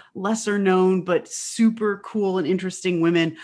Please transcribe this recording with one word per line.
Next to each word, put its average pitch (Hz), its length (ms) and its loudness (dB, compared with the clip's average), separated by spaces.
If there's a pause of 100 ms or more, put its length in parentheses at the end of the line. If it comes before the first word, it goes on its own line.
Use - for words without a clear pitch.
(140)
lesser 202 440 -2
known 185 440 4
but 180 260 -2
super 214 760 -2
cool 190 340 -2
and 160 80 -2
interesting 180 540 -2
women, 165 440 2